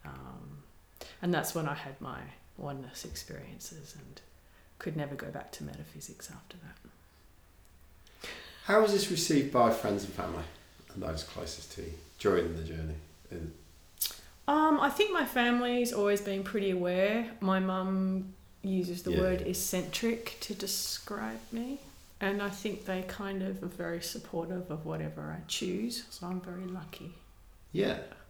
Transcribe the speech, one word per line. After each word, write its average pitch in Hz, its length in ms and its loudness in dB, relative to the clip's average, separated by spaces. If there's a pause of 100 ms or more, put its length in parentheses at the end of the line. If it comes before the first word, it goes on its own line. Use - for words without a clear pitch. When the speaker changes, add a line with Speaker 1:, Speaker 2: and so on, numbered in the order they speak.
Speaker 1:
Um, 67 580 -12 (600)
and 180 100 2
that's - 220 0
when 160 120 0
I 143 80 0
had 135 260 -10
my 131 200 -8 (380)
oneness 135 480 -8
experiences - 920 -12
and 65 220 -18 (580)
could 160 180 -6
never 143 180 -4
go - 160 -8
back - 220 -10
to - 120 -10
metaphysics - 680 -12
after - 280 -16
that. 160 180 -16 (1900)
Speaker 2:
How 214 160 10
was 202 100 8
this 190 180 4
received 156 420 6
by 120 180 10
friends 101 340 2
and - 80 -6
family 82 320 -4 (480)
and 98 100 -6
those 82 200 -2
closest - 500 -8
to 98 100 -10
you 80 100 -8 (260)
during 85 380 4
the 80 60 -4
journey? 80 320 -4 (360)
In 80 220 -8 (920)
Speaker 1:
Um, 302 340 6
I 277 100 6
think 415 220 4
my 320 120 4
family's 240 680 4
always 202 280 4
been 196 240 -2
pretty 196 260 2
aware. 190 600 4 (100)
My 190 200 4
mum 190 760 2 (300)
uses 180 380 0
the 180 100 0
Speaker 2:
Yeah. 180 80 6
Speaker 1:
word 185 220 4
eccentric - 1000 0
to - 140 -6
describe 214 840 -4 (120)
me. 247 260 -4 (420)
And 202 200 2
I 202 80 -2
think 196 380 -4
they 185 160 -2
kind 196 400 -4
of 190 200 -4
are 180 40 -6
very 175 360 -4
supportive 180 680 -6
of 160 160 -6
whatever 156 500 -4
I 160 100 -8
choose, 202 640 -2
so - 160 -12
I'm 180 140 -4
very 180 260 -10
lucky. 180 480 -10 (580)
Speaker 2:
Yeah. - 260 2 (320)